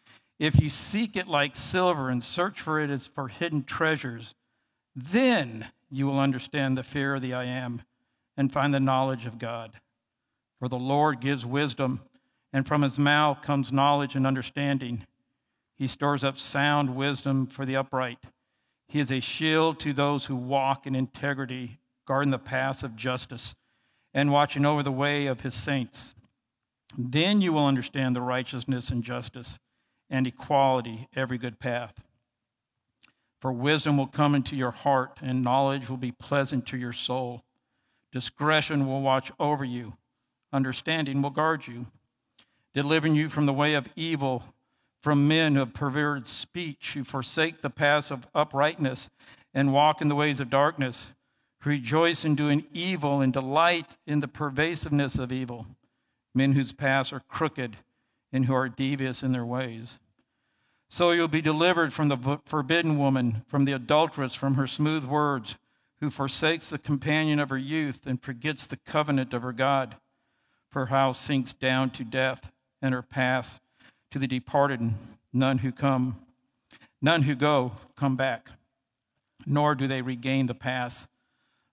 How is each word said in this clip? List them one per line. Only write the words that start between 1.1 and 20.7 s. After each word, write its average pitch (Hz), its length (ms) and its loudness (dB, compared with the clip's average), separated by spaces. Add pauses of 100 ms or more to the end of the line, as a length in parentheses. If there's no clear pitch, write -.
it 185 140 -4
like 147 260 2
silver 175 540 0
and 123 160 0
search - 340 -2
for 156 220 -2
it 151 80 0
as 139 180 -4
for 135 220 -8
hidden 151 360 -4
treasures, 131 680 -2 (640)
then 147 720 0 (220)
you 135 160 0
will 139 120 2
understand 139 600 0
the 127 40 -6
fear 139 340 -2
of 135 40 -4
the 127 140 -6
I 127 100 -4
Am 123 380 -6 (520)
and 139 160 2
find 143 220 2
the 139 80 2
knowledge 131 460 2
of 117 120 -10
God. 117 400 -8 (800)
For 127 120 -6
the 127 80 -4
Lord 139 420 2
gives 131 240 -2
wisdom, 131 560 -2 (500)
and 135 160 0
from 151 140 2
his 135 180 0
mouth 147 440 4
comes 139 280 0
knowledge 143 440 2
and 135 120 2
understanding. 131 800 -2 (720)
He 135 100 -2
stores 143 380 0
up 135 140 -2
sound 143 580 2
wisdom 135 500 0
for 131 200 -8
the 131 100 -2
upright. 127 440 -2 (680)
He 147 120 -2
is 131 120 0
a 131 80 0
shield 160 600 0
to 151 120 -2
those 143 320 0
who 139 100 -6
walk 135 520 -2